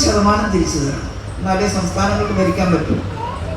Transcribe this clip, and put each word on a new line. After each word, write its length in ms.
ശതമാനം 500
തിരിച്ചു 300
തരണം, 260
എന്നാലേ 300
സംസ്ഥാനങ്ങൾക്ക് 640
ഭരിക്കാൻ 340
പറ്റൂ. 220